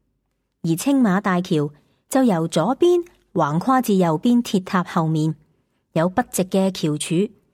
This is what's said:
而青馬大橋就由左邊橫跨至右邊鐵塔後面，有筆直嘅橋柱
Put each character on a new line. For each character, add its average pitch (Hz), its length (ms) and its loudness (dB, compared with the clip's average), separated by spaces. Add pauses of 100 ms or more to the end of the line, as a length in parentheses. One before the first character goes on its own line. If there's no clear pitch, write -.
(640)
而 165 140 -2
青 269 260 0
馬 196 180 2
大 180 220 -2
橋 151 260 -2 (400)
就 262 140 2
由 170 260 2
左 175 260 0
邊 349 300 2 (300)
橫 156 240 0
跨 254 240 0
至 208 140 0
右 165 220 2
邊 240 240 2
鐵 185 220 -2
塔 185 180 -2
後 170 240 -2
面， 156 280 0 (600)
有 170 160 0
筆 240 200 -2
直 185 140 -2
嘅 190 260 0
橋 156 260 -4
柱 170 360 -2 (220)